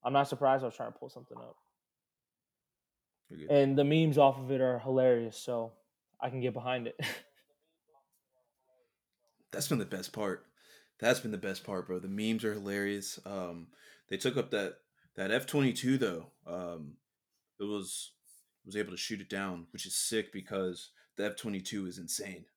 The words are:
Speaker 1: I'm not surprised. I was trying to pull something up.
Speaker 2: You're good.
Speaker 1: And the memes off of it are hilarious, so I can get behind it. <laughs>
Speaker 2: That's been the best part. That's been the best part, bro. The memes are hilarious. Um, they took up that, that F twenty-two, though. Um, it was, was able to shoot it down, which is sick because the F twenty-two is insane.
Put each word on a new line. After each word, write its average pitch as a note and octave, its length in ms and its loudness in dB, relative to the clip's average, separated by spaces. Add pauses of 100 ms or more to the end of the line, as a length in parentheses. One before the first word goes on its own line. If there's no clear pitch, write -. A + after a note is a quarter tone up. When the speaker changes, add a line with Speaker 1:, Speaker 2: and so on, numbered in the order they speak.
Speaker 1:
I'm B2 100 0
not C#3 140 6
surprised. C3+ 360 2
I B2 40 -2
was A2 80 -6
trying A2+ 160 -8
to - 60 -20
pull C3 120 -14
something B2 280 -18
up. A#2+ 180 -16 (1700)
Speaker 2:
You're D#2+ 100 -14
good. D2+ 120 -12
Speaker 1:
And C#3 260 8
the C#3+ 60 8
memes D3+ 340 6
off C#3 220 8
of C3 120 -6
it C3 100 2
are B2+ 180 2
hilarious, B2+ 580 4
so A#2 360 -4 (480)
I B2 80 -2
can B2+ 120 -6
get B2+ 120 0
behind A#2+ 340 -4
it. - 120 -10
<laughs> D3 60 -4 (2500)
Speaker 2:
That's C#3 160 -4
been C#3+ 120 2
the G2 60 -2
best F#2+ 280 -8
part. G2+ 320 -4 (540)
That's B2 200 4
been A2+ 120 -6
the G#2 60 -4
best F#2+ 260 -6
part, F#2 240 -4
bro. F2+ 120 -4
The F#2 80 -8
memes A2 360 0
are G#2+ 100 0
hilarious. G2+ 720 -4
Um, F2 420 -8 (420)
they G2 80 -2
took - 200 0
up A#2+ 140 -4
that, G2+ 280 -2 (360)
that F#2+ 160 -2
F B2+ 140 2
twenty-two, C3+ 520 2
though. F2+ 300 0 (180)
Um, E2+ 480 -8 (680)
it G#2 40 -4
was, G2+ 480 -6 (540)
was F#2+ 100 -12
able G#2 160 -2
to F2 60 -10
shoot G2+ 240 -6
it - 80 -14
down, F#2 420 -4
which - 140 -10
is F#2 100 -6
sick - 380 -2
because F#2+ 580 -4 (260)
the G2+ 100 0
F G#2 100 -4
twenty-two G2 500 -6
is F2+ 100 -10
insane. F#2 480 -8 (120)